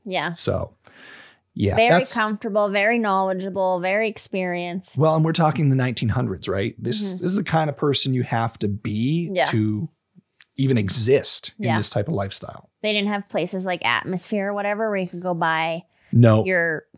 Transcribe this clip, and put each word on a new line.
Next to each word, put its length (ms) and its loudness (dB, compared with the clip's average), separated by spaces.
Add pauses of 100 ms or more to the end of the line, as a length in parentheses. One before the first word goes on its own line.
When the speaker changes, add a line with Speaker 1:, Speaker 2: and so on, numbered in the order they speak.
Speaker 1:
Yeah. 280 -2
Speaker 2:
So, 420 -4 (800)
yeah, 220 0
Speaker 1:
Very 140 6
Speaker 2:
that's 240 4
Speaker 1:
comfortable, 560 0
very 280 2
knowledgeable, 840 0
very 280 0
experienced. 880 -6
Speaker 2:
Well, 180 4
and 100 4
we're 80 0
talking 360 2
the 60 4
nineteen 340 0
hundreds, 380 -2
right? 340 -2
This, 220 -4
Speaker 1:
Mm-hmm. 200 -6
Speaker 2:
this 80 -2
is 40 -2
the 80 0
kind 260 0
of 80 -6
person 360 0
you 100 0
have 360 -2
to 100 0
be 640 -2
Speaker 1:
Yeah. 120 2
Speaker 2:
to 440 0 (680)
even 220 4
exist 840 0
in 60 -4
Speaker 1:
Yeah. 120 2
Speaker 2:
this 120 -2
type 180 -2
of 60 -4
lifestyle. 560 -8 (120)
Speaker 1:
They 120 0
didn't 160 0
have 180 -4
places 380 -4
like 200 -4
Atmosphere 640 -2
or 40 -4
whatever 360 -2
where 80 -2
you 100 -2
could 140 -10
go 120 -2
buy 500 0 (280)
Speaker 2:
No. 340 8
Speaker 1:
your 380 0 (140)